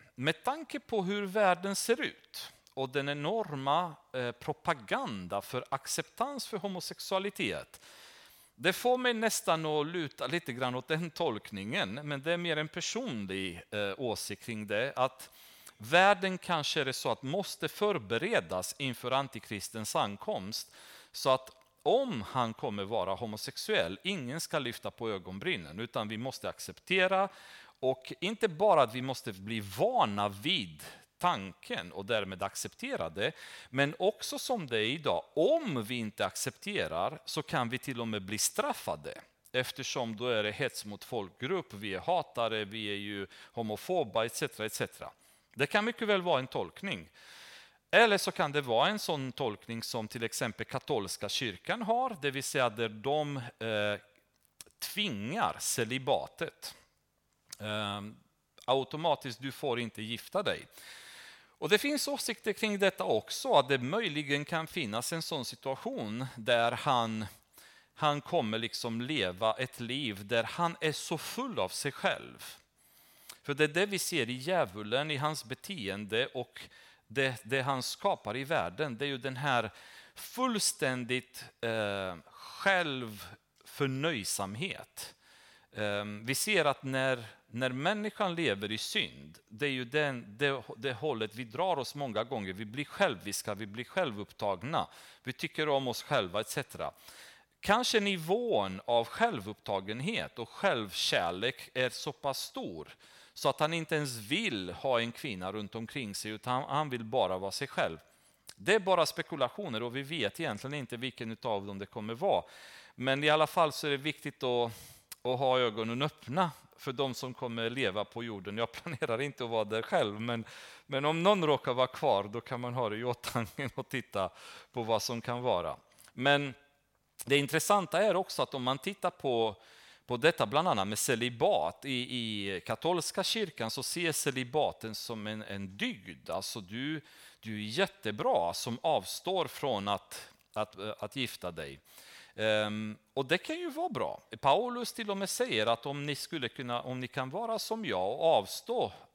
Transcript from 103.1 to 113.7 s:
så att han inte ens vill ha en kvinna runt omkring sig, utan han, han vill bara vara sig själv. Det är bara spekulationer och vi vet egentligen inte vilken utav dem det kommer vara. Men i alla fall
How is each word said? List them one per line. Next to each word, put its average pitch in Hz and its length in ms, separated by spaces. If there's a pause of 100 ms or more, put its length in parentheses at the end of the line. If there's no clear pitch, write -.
så - 160
att - 100
han 156 140
inte 165 220
ens 139 220
vill 113 520
ha 120 300
en 117 120
kvinna 95 400
runt 104 240
omkring 113 400
sig, 107 160
utan 117 220
han, 131 160
han 147 200
vill 120 140
bara 107 340
vara 95 140
sig - 160
själv. 87 300 (580)
Det 165 200
är 220 40
bara 175 260
spekulationer 139 800
och 120 120
vi 139 60
vet 135 380
egentligen 135 340
inte 127 240
vilken 117 340
utav 107 340
dem 98 140
det 101 60
kommer 110 280
vara. 139 300 (520)
Men 135 280
i 151 60
alla 156 180
fall 160 240